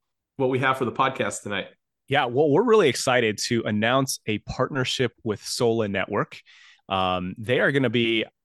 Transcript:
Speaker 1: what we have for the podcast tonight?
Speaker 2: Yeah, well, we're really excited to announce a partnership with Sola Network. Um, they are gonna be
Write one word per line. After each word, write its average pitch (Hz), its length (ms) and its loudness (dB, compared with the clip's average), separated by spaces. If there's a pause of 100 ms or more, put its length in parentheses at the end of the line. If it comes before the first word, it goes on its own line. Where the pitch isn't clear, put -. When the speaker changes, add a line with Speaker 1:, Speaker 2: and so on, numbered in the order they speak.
(360)
Speaker 1:
what 127 140 0
we 131 100 0
have 131 180 2
for 127 80 -2
the 107 60 -2
podcast 123 520 -2
tonight? 98 240 -6 (400)
Speaker 2:
Yeah, 139 180 0
well, 139 240 2
we're 160 140 4
really 220 260 6
excited 117 560 2
to 117 180 0
announce 117 640 0
a 104 140 -4
partnership 127 720 -4 (100)
with 107 180 -4
Sola 113 460 0
Network. 101 520 -4 (500)
Um, 92 480 -2
they 127 240 -2
are 180 100 2
gonna 135 180 2
be 113 360 0 (200)